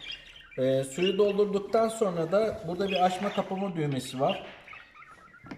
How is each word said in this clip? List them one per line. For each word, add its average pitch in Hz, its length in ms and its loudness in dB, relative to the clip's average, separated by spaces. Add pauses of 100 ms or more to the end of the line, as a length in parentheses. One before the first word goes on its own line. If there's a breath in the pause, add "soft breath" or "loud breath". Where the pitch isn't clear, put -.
(580 loud breath)
E, 131 260 2
suyu 190 340 0
doldurduktan 202 720 2
sonra 170 420 -2
da 208 360 0
burada 185 220 -2
bir 185 160 4
açma 202 280 0
kapama 190 420 -2
düğmesi 135 440 -2
var. 175 260 0 (1120)